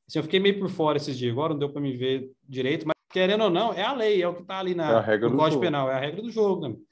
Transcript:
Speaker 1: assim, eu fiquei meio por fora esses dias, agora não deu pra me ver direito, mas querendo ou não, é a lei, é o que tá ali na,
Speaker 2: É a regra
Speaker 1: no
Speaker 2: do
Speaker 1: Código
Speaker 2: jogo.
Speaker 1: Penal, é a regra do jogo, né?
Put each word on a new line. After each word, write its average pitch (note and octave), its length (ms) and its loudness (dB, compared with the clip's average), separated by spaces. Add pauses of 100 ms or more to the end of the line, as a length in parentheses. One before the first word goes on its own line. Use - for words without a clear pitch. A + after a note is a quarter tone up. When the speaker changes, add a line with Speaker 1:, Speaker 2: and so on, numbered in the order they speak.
Speaker 1:
assim, D#3 100 -4
eu D3+ 60 0
fiquei F#3+ 160 2
meio G3+ 180 4
por F#3+ 100 -2
fora D3+ 300 0
esses C#3+ 180 -4
dias, A#2+ 160 -2
agora D#3 220 0
não C#3+ 60 -4
deu C#3+ 120 -2
pra D3 80 -6
me C3+ 160 -4
ver C3 340 -2 (160)
direito, C#3 400 -4
mas - 80 0 (180)
querendo G3 320 2
ou G3 60 2
não, G3+ 220 0
é F3 100 -4
a A#3+ 120 -2
lei, G#3+ 280 2
é F3 60 0
o E3+ 60 -4
que - 100 -14
tá F#3+ 140 -8
ali F#3 160 -4
na, D#3+ 160 0
Speaker 2:
É A2+ 60 6
a A2+ 40 4
regra G#2+ 280 2
Speaker 1:
no C3+ 80 2
Speaker 2:
do - 20 2
Speaker 1:
Código D#3 160 4
Speaker 2:
jogo. C3+ 100 2
Speaker 1:
Penal, C#3 260 0
é C3+ 40 0
a C3 60 -2
regra D3+ 200 -6
do A#3 100 -8
jogo, G3 380 0
né? G#2+ 60 -6 (180)